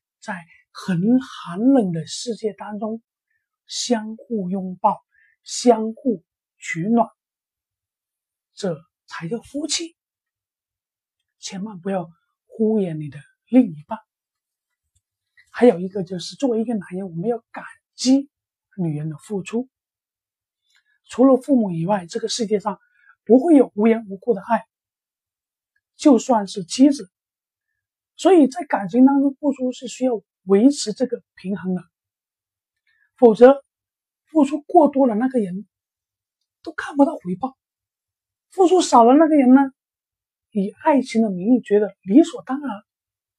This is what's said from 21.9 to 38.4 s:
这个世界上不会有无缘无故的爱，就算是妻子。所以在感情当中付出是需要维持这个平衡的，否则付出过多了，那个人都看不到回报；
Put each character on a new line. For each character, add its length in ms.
这 120
个 80
世 200
界 120
上 200
不 160
会 160
有 200
无 100
缘 240
无 80
故 160
的 80
爱， 240
就 220
算 300
是 160
妻 260
子。 220
所 180
以 140
在 180
感 240
情 160
当 160
中 140
付 180
出 180
是 160
需 180
要 140
维 260
持 200
这 140
个 160
平 200
衡 200
的， 80
否 200
则 280
付 180
出 200
过 260
多 160
了， 80
那 140
个 100
人 300
都 100
看 240
不 80
到 180
回 120
报； 140